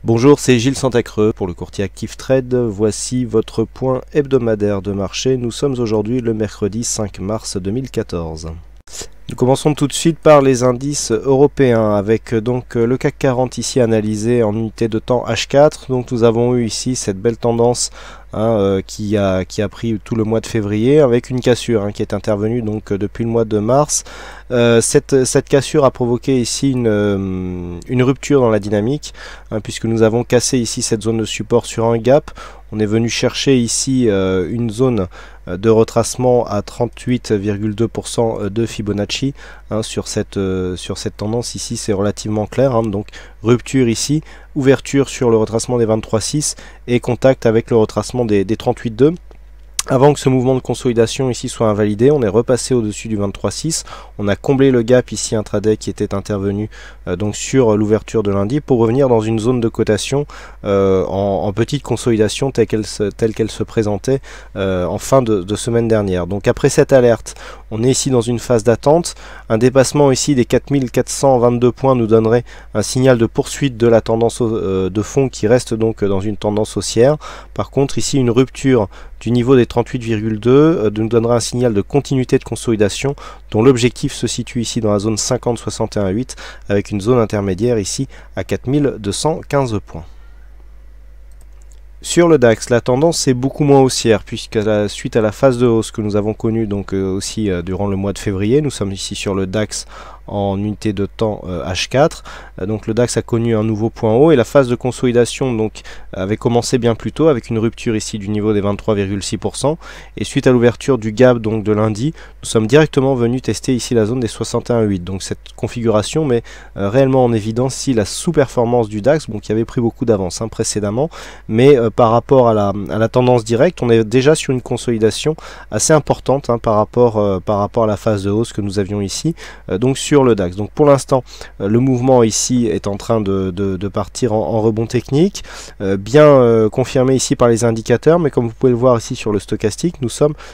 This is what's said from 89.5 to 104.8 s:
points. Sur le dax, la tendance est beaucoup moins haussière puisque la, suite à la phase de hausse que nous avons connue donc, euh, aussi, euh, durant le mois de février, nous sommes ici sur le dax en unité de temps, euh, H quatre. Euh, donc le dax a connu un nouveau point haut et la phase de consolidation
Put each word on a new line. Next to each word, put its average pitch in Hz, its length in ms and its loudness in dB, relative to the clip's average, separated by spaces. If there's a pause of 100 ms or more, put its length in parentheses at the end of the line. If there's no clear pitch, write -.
points. 80 180 -14 (2000)
Sur 170 260 2
le 156 100 6
dax, 117 320 2
la 120 100 4
tendance 143 480 0
est 127 60 2
beaucoup 131 280 -2
moins 139 200 6
haussière 117 420 2
puisque - 300 -12
la, 104 340 0
suite - 280 -6
à 117 40 4
la 107 120 0
phase 131 260 2
de 123 80 4
hausse 113 240 2
que - 100 -8
nous 104 160 -2
avons 104 160 0
connue 113 340 -2
donc, 98 280 -6
euh, 95 200 -2
aussi, 101 360 -4
euh, 87 100 -2
durant 92 280 -4
le 98 80 -2
mois 95 180 -4
de - 40 -12
février, 107 440 0
nous 143 80 -2
sommes 101 200 -6
ici 98 240 -10
sur 98 200 -4
le 95 120 -2
dax 104 380 -4 (420)
en 98 320 -4
unité 104 340 -4
de 98 140 -4
temps, 107 400 -4
euh, 87 200 -6
H 92 220 -6
quatre. 143 340 0 (360)
Euh, - 60 -6
donc 104 220 -6
le 113 80 -2
dax 120 240 0
a 110 40 -2
connu 117 320 0
un 107 100 0
nouveau 110 260 -2
point 110 240 0
haut 147 160 6
et 151 60 6
la 117 80 4
phase 135 240 4
de 120 80 0
consolidation 123 760 0